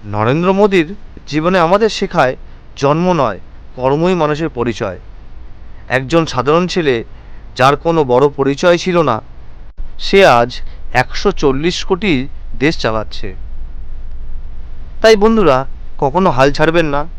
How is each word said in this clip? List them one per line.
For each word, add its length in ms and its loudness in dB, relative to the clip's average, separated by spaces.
নরেন্দ্র 480 0
মোদীর 420 2
জীবনে 320 0
আমাদের 300 4
শেখায়, 480 0
জন্ম 360 2
নয়, 280 0
কর্মই 380 2
মানুষের 340 0
পরিচয়। 500 -4
একজন 380 0
সাধারণ 400 0
ছেলে, 380 0
যার 200 4
কোনো 280 0
বড় 240 4
পরিচয় 500 2
ছিল 240 2
না, 200 0
সে 280 4
আজ 340 4
একশো 400 0
চল্লিশ 520 0
কোটি 440 0
দেশ 200 0
চালাচ্ছে। 560 -2
তাই 140 8
বন্ধুরা, 500 4
কখনো 320 2
হাল 220 4
ছাড়বেন 340 2
না। 200 -2